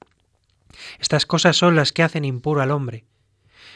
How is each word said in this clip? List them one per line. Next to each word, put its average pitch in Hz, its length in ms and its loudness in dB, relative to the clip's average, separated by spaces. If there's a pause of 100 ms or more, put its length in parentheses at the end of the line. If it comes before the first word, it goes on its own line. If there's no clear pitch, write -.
(1000)
Estas - 280 -2
cosas 165 300 2
son 175 200 4
las 147 160 2
que 165 100 0
hacen 160 220 -2
impuro 139 360 -2
al 135 120 0
hombre, 120 320 -6 (720)